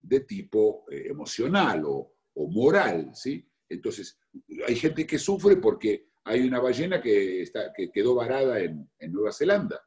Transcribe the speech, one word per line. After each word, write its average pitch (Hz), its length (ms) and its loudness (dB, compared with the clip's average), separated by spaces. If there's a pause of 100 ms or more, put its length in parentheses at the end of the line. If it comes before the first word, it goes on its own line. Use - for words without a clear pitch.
de 127 180 2
tipo, 107 680 0
eh, 139 180 -10
emocional 143 760 0
o, 69 300 -6 (180)
o 76 160 -6
moral, 110 640 2
¿sí? - 340 -8 (220)
Entonces, - 500 -10 (480)
hay 120 80 0
gente 156 300 -2
que 143 120 -4
sufre 196 380 4
porque 107 520 0 (160)
hay 120 220 2
una 127 140 0
ballena 156 400 0
que 98 400 2
está, - 320 -6
que 92 180 -6
quedó 120 260 2
varada 123 440 0
en, 80 260 -6 (120)
en 82 140 -10
Nueva 104 200 -2
Zelanda. 170 540 0